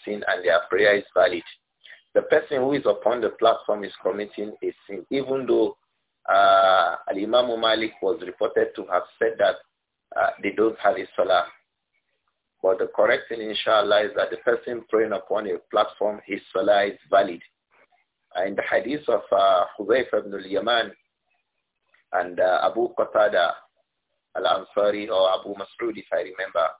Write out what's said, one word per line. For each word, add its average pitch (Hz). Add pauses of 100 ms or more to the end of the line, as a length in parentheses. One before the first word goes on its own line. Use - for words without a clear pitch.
sin 104
and 92
their 85 (100)
prayer 104
is 101 (100)
valid. 90 (720)
The 127
person 156
who 135
is 139
upon 113
the 107
platform 107
is 98 (100)
committing 104
a 90 (140)
sin, 95
even 135
though, 117 (500)
uh, 95 (160)
Al-Imam 113
Malik 110 (100)
was 90
reported 110
to 101
have 90 (160)
said 113
that, 95 (640)
uh, 98 (100)
they 101
don't 107
have 101
a 92 (100)
salah. 92 (1160)
But 95
the 95
correct -
thing, 113
inshallah, 104
is 98
that 95
the -
person 117
praying 110
upon 101
a 87 (100)
platform, 107
his 95 (100)
salah 101
is 98 (140)
valid. 98 (920)
Uh, 90
in 98
the -
hadith 120
of, 110 (100)
uh, 98 (120)
Hudayf 117
ibn 104
al-Yaman 98 (1200)
and, 90
uh, 90
Abu 117
Qatada 101 (840)
al-Ansari 101
or 95
Abu 101
Mas'ud, 101
if 98
I 85
remember 92 (120)